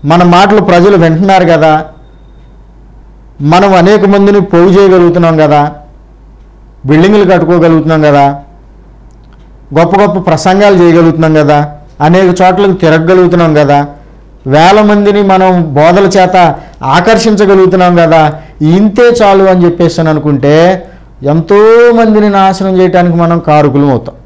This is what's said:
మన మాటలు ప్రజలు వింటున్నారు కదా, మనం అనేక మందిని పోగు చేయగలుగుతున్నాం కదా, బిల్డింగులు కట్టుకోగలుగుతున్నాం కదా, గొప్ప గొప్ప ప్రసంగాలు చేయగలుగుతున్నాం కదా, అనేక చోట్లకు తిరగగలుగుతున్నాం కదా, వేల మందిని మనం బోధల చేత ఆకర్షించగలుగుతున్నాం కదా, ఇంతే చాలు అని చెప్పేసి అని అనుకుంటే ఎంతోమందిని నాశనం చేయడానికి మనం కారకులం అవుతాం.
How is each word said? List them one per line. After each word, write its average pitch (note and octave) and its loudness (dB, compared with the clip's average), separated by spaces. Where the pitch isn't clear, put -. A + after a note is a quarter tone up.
మన E3+ 0
మాటలు F#3 2
ప్రజలు F#3 2
వింటున్నారు F3 0
కదా, D#3 0
మనం F3+ 0
అనేక F#3 2
మందిని G3+ 2
పోగు F3+ 0
చేయగలుగుతున్నాం F3 2
కదా, D3 0
బిల్డింగులు F3+ 2
కట్టుకోగలుగుతున్నాం E3 0
కదా, C#3+ 0
గొప్ప F3 0
గొప్ప F#3 -2
ప్రసంగాలు F#3+ 0
చేయగలుగుతున్నాం E3 0
కదా, D3 0
అనేక F3+ 0
చోట్లకు F#3 0
తిరగగలుగుతున్నాం E3+ 0
కదా, C#3+ 0
వేల E3+ 2
మందిని G#3 0
మనం F#3 0
బోధల E3+ 2
చేత F3+ 0
ఆకర్షించగలుగుతున్నాం F#3+ 0
కదా, D#3+ 0
ఇంతే G3 0
చాలు A3 2
అని F3+ 0
చెప్పేసి E3+ -2
అని D#3+ -2
అనుకుంటే D3+ -2
ఎంతోమందిని G#3+ 2
నాశనం F#3+ -2
చేయడానికి F3+ 0
మనం E3+ -2
కారకులం D3 -2
అవుతాం. A#2+ -6